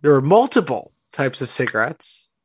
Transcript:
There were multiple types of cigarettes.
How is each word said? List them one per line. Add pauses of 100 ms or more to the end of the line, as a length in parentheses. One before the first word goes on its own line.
There
were
multiple (200)
types
of
cigarettes. (140)